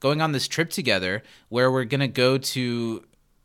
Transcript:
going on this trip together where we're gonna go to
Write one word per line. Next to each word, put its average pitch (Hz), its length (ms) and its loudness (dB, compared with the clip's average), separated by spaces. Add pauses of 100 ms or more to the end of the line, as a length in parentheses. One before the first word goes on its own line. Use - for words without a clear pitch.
going 147 200 0
on 160 120 0
this 135 160 -2
trip 165 220 -4
together 101 520 -2 (260)
where 123 220 2
we're 131 140 0
gonna 135 240 0
go 131 300 4
to 120 680 -4 (400)